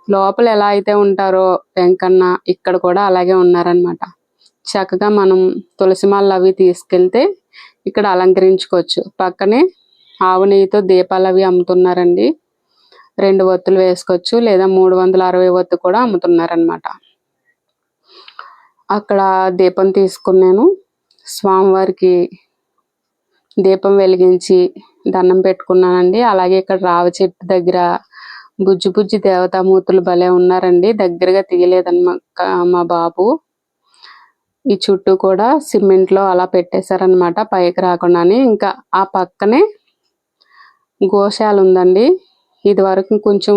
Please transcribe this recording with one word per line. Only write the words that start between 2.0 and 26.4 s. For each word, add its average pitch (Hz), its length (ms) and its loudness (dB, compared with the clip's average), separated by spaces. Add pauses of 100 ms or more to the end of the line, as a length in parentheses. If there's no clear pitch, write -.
ఇక్కడ 180 280 -4
కూడా 180 300 -2
అలాగే 185 280 0
ఉన్నారనమాట. 175 640 0 (760)
చక్కగా 190 360 -4
మనం 190 320 2 (380)
తులసి 190 280 0
మాలలు 196 300 2
అవి 185 160 2
తీసుకెళ్తే 185 680 0 (640)
ఇక్కడ 208 180 -4
అలంకరించుకోవచ్చు. 185 960 0 (200)
పక్కనే 196 400 -2 (600)
ఆవు 185 240 0
నెయ్యితో 196 360 2
దీపాలు 185 500 0
అవి 185 200 2
అమ్ముతున్నారండి. 180 760 0 (920)
రెండు 190 260 2
ఒత్తులు 185 340 0
వేసుకోవచ్చు, 180 560 -2 (120)
లేదా 190 200 2 (100)
మూడు 185 200 2
వందల 185 340 2
అరవై 185 280 2
ఒత్తు 180 180 -2
కూడా 185 300 -2
అమ్ముతున్నారనమాట. 170 800 -2 (2000)
అక్కడ 202 320 -2 (400)
దీపం 185 300 2
తీసుకున్నాను, 190 760 2 (600)
స్వామివారికి 190 880 0 (1400)
దీపం 190 400 0
వెలిగించి 185 600 2 (560)
దండం 185 320 2
పెట్టుకున్నానండి. 185 760 0
అలాగే 190 360 0